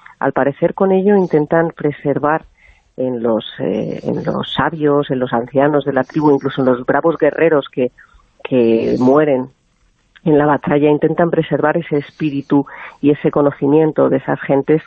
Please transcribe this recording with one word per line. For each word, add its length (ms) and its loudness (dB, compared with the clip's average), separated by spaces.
al 120 -2
parecer 420 -2
con 180 0
ello 240 2
intentan 600 0
preservar 680 -2
en 240 -4
los, 240 -2
eh, 460 -4
en 200 -4
los 300 -6
sabios, 560 -2
en 80 -2
los 140 -4
ancianos 520 0
de 80 -4
la 120 0
tribu, 260 0
incluso 320 -2
en 60 0
los 180 0
bravos 320 0
guerreros 520 0
que, 180 -2
que 560 2
mueren 460 2
en 140 4
la 80 2
batalla, 420 0
intentan 420 0
preservar 460 0
ese 200 -4
espíritu 680 -2
y 80 4
ese 220 0
conocimiento 760 2
de 100 0
esas 220 -4
gentes 460 0